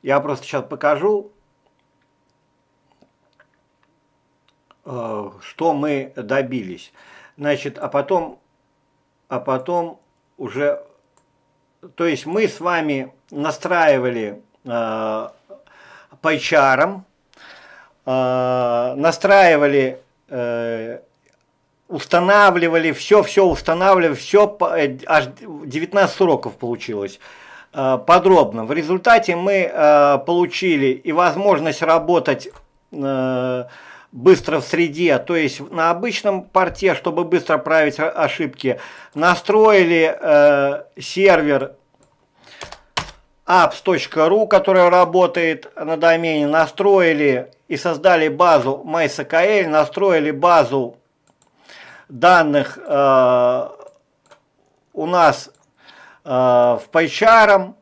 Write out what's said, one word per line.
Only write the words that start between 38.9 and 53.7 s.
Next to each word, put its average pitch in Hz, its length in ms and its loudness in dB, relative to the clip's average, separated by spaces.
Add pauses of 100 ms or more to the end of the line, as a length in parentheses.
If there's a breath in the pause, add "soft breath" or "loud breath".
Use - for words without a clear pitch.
настроили, 175 1040 2
э, 147 640 2 (180)
сервер 151 720 0 (1700 loud breath)
апс 175 340 2
точка 160 480 -2
ру, 214 160 2
который 190 440 4
работает 175 840 0
на 156 220 -6
домене, 165 480 0
настроили 160 1080 2 (160)
и 165 100 -6
создали 165 500 0
базу 139 560 2
майэскиэль, 165 840 0
настроили 156 600 0
базу 139 680 0 (1120 loud breath)
данных, 147 680 2
э, 127 920 2 (1200)